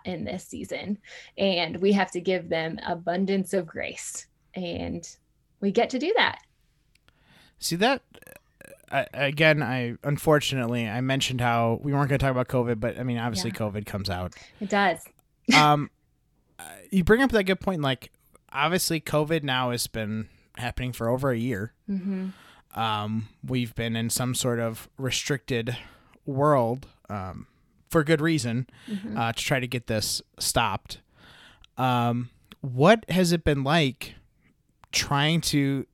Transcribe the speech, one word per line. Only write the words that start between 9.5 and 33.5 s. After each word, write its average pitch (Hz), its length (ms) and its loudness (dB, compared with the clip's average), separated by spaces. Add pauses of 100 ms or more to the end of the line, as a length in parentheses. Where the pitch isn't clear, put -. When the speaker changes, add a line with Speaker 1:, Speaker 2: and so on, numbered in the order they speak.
Speaker 2:
I, 120 400 -2
unfortunately, 135 840 2
I 113 120 -2
mentioned 131 400 0
how 117 420 2
we 143 100 -2
weren't 143 160 2
gonna 139 100 2
talk 139 120 2
about 127 180 0
covid, 120 320 0
but, 117 180 -2
I 123 60 -6
mean, 120 140 -2
obviously 113 320 -2
Speaker 1:
Yeah. 98 100 -6
Speaker 2:
covid 104 260 -4
comes 98 240 -6
out. 90 240 -6 (260)
Speaker 1:
It 196 80 -6
does. 202 360 2
<laughs> - 520 -4
Speaker 2:
Um, 147 340 6 (680)
uh, - 20 -16 (300)
you 190 100 4
bring 214 180 6
up 269 120 4
that 220 120 4
good 185 160 0
point. 180 220 -2
Like, 135 300 -4 (400)
obviously, 160 480 0
covid 151 420 0
now 127 300 0
has 120 160 -4
been 110 400 -6 (280)
happening 123 360 -6
for 117 160 -4
over 131 240 0
a 117 60 -2
year. 113 340 -4 (180)
Speaker 1:
Mm-hmm. 190 380 -4 (500)
Speaker 2:
Um, 107 500 -2 (160)
we've 123 300 -4
been 117 220 -2
in 113 120 -2
some 123 280 -2
sort 120 240 -2
of 113 280 -6 (100)
restricted 120 760 -4 (480)
world, 135 640 2 (240)
um, 92 380 -10 (420)
for 160 140 4
good 156 160 4
reason, 127 480 0 (200)
Speaker 1:
Mm-hmm. 208 300 -6
Speaker 2:
uh, 117 140 0
to - 120 -6
try 139 140 0
to 123 80 -4
get 123 220 -6
this - 340 -2 (160)
stopped. - 640 -2 (760)
Um, 120 540 0 (300)
what 147 500 6
has 175 220 2
it 165 100 2
been 139 220 2